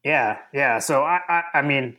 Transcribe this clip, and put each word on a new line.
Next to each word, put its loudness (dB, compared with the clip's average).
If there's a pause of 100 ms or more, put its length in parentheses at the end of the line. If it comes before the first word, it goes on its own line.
Yeah, 0 (140)
yeah. 0
So 2
I, 0
I, 2 (160)
I 4
mean, -2